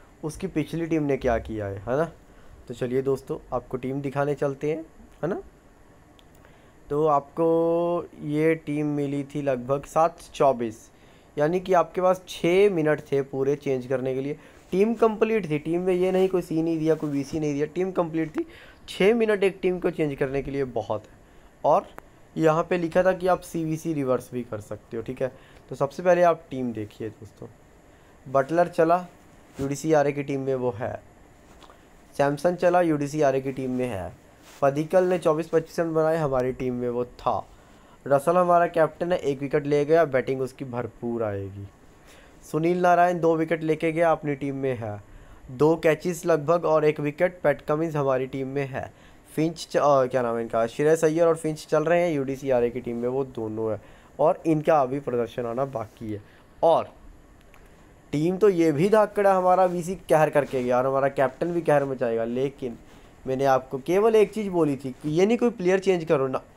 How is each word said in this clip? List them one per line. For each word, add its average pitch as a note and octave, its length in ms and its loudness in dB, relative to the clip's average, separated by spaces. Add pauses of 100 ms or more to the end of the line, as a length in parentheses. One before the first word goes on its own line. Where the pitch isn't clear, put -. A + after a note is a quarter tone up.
(240)
उसकी D#3+ 240 -8
पिछली D#3+ 380 -4
टीम D#3 180 -2
ने C#3 140 0
क्या A#2+ 220 0
किया G#2+ 260 -8
है, G2 120 -8
है A#2 200 -4
ना? D#3+ 140 -2 (560)
तो B2 60 -10
चलिए B2+ 280 -4
दोस्तों, C3+ 360 -4 (160)
आपको B2+ 240 -6
टीम C3 240 -8
दिखाने C#3+ 340 -4
चलते C#3+ 360 -4
हैं, D#4+ 140 -6 (380)
है D3+ 40 -2
ना? E4+ 140 -6 (1500)
तो D3+ 180 0
आपको E3 1000 0 (120)
ये D#3 340 0
टीम D3+ 300 -4
मिली C#3+ 380 -4
थी C#3+ 180 -8
लगभग C#3 420 -2
सात E3 340 0 (160)
चौबीस, A#2+ 580 0 (460)
यानी D#3+ 220 0
कि F#3 140 -2
आपके E3 280 2
पास F3+ 260 2
छः F#3+ 420 2
मिनट D3+ 320 0
थे C#3 200 -2
पूरे C3+ 340 -2
चेंज C3 320 -4
करने C3 260 -2
के C3 80 -4
लिए। C#3+ 120 -6 (380)
टीम G#3 220 2
कंप्लीट A3 560 0
थी, D3 100 0
टीम E3 220 -4
में F#3 120 0
ये F#3 180 0
नहीं F#3 180 2
कोई F#3 120 0
सी D#3+ 200 -2
नहीं E3 180 0
दिया, D#3 160 2
कोई D3+ 140 -4
वीसी C#3 300 -4
नहीं D3+ 140 -2
दिया, C#3+ 120 -2
टीम F3+ 260 -4
कंप्लीट D#3+ 380 -2
थी। E4 180 -6 (400)
छः G3+ 280 2
मिनट G#3+ 280 2
एक F#3+ 180 0
टीम F3+ 180 -2
को F3 100 -2
चेंज D#3 260 -2
करने C3+ 280 -2
के C#3 80 -10
लिए C#3 120 -2
बहुत A2+ 380 -4
है। - 160 -20 (480)
और D#3+ 220 4 (500)
यहाँ D#3+ 320 2
पे F3+ 80 0
लिखा F3 260 0
था F#3 100 4
कि F3+ 140 -4
आप F3 120 2
सीवीसी D#3+ 540 -6
reverse B2+ 400 -2
भी B2 100 -6
कर A2 160 -10
सकते A2 380 -12
हो, A2+ 60 -6
ठीक C3 180 -8
है? B2+ 100 -2 (380)
तो C#3 60 -12
सबसे C#3+ 280 -4
पहले F3+ 200 4
आप E3 260 2
टीम B2+ 240 -6
देखिए G#2+ 360 -10
दोस्तों, G#2 380 -20 (840)
बटलर D#3+ 360 2
चला, E3+ 400 2 (540)
यूडीसी C#3 320 -2
आरए C#3+ 180 4
की C#3+ 120 -4
team C#3 180 -4
में C3+ 140 -2
वो B2 160 -2
है। G#2 320 -8 (1120)
Samsung D3 380 0
चला, F3 260 2
यूडीसी D3+ 400 -2
आरए C3+ 200 2
की C3+ 100 -6
team C3 200 -6
में B2+ 160 -2
है। F#2 260 -8 (480)
Padikkal D#3 420 2
ने F#3 140 2
चौबीस E3 320 0
पच्चीस D#3+ 300 -2
रन E3 140 -2
बनाए, D#3+ 240 2
हमारी C3 360 0
team B2+ 200 -4
में B2 160 -4
वो A#2+ 160 -4
था। - 420 -4 (600)
Russell C#3 300 2
हमारा F3 300 4
captain E3+ 440 0
है, F3+ 60 2
एक C#3 220 -4
wicket C#3+ 260 -2
ले D3 200 2
गया, D#3+ 200 4
batting C3 360 -2
उसकी C3 240 -8
भरपूर A#2 580 -6
आएगी। G2 440 -6 (840)
सुनील E3+ 300 0
नारायण F3 380 4
दो E3 160 4
wicket D#3+ 280 -2
लेके D#3+ 280 0
गया, E3 200 2
अपनी D3+ 240 -2
team C#3 200 -6
में C3+ 200 -2
है। G#2 280 -8 (480)
दो D3 240 4
catches D#3+ 500 0
लगभग D#3+ 400 2
और D#3 200 2
एक D3+ 140 2
wicket, D#3+ 440 -2
Pat D3 180 2
Cummins D3+ 340 -2
हमारी C3+ 320 0
team C3+ 200 -8
में C#3 200 -4
है। B2+ 260 -10 (420)
Finch D#3+ 360 -2
च-, F3 60 0
अ, C#3 280 4
क्या C3 160 -2
नाम A#2 140 -2
है A#2 60 -2
इनका, A#2 260 0
श्रेयस D#3 360 2
अय्यर D#3+ 240 4
और E3 80 4
Finch D#3 320 -6
चल D#3 160 2
रहे E3+ 180 2
हैं, F3 140 0
यूडीसी C3+ 340 -4
आरए A#2+ 200 2
की B2 120 -8
टीम A#2+ 140 -6
में A#2+ 140 -2
वो C3+ 140 -2
दोनों A2 480 -6
है G2 100 -6 (380)
और E3 260 2
इनका D#3 360 2
अभी C3 180 -2
प्रदर्शन A#2+ 460 -4
आना A#2+ 200 -4
बाकी A2+ 480 -10
है। G#2 80 -10 (420)
और D3+ 260 4 (1200)
टीम E3 260 0
तो G3+ 120 4
ये E3 220 4
भी D#3 180 2
धाकड़ा G#3 440 2
हमारा F#3 320 4
वीसी F3 300 -4
कहर D#3 340 2
करके C3+ 340 0
गया B2 140 2
और B2+ 100 2
हमारा C3+ 220 0
captain C#3 420 -2
भी E3+ 100 -2
कहर D3 240 2
मचाएगा। A#2+ 380 -2
लेकिन B2+ 540 -4 (500)
मैंने C3 180 0
आपको C3+ 320 2
केवल G3+ 380 2
एक G#3 180 4
चीज़ G#3 160 -6
बोली D#3 280 2
थी C3 140 -10
कि D3+ 180 -8
ये E3 160 2
नहीं A3+ 120 4
कोई A#3+ 120 2
player F#3 300 0
change F#3 240 0
करो C#3+ 240 0
ना, C3 160 -6 (140)